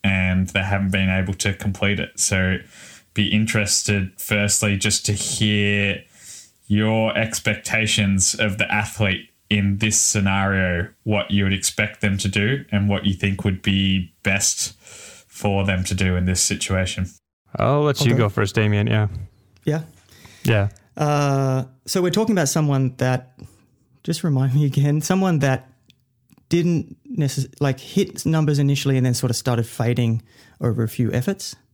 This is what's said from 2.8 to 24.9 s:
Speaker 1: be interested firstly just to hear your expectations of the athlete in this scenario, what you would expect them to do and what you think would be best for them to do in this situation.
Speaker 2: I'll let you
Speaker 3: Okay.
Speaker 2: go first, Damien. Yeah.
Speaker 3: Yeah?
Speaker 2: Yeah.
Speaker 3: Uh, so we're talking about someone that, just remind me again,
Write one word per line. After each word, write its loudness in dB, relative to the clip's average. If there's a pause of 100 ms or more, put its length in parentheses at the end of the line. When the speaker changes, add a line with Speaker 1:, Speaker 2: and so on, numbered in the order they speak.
Speaker 1:
be 0
interested 0
firstly 0
just -2
to 0
hear 0 (640)
your 2
expectations 0
of -2
the -2
athlete -2 (200)
in 0
this 0
scenario, 0 (140)
what -2
you 2
would 2
expect -4
them 0
to -2
do 0
and 2
what 0
you 2
think -2
would -2
be 0
best -2
for -6
them 0
to -2
do 2
in 0
this 0
situation. -2 (500)
Speaker 2:
I'll 2
let 0
you 4
Speaker 3:
Okay. 2
Speaker 2:
go 4
first, -2
Damien. 2
Yeah. 2 (580)
Speaker 3:
Yeah? 0 (640)
Speaker 2:
Yeah. 4 (260)
Speaker 3:
Uh, 2 (200)
so -2
we're 2
talking 2
about 2
someone 2
that, -2 (680)
just -4
remind 2
me 4
again, 2